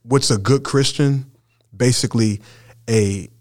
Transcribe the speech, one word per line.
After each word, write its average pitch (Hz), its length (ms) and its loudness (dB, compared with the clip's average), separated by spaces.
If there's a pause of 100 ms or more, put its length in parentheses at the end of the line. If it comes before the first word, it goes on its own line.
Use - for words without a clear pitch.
what's 131 300 0
a 131 60 2
good 135 260 0
Christian 139 680 0 (440)
basically 113 640 0 (480)
a 101 400 0 (120)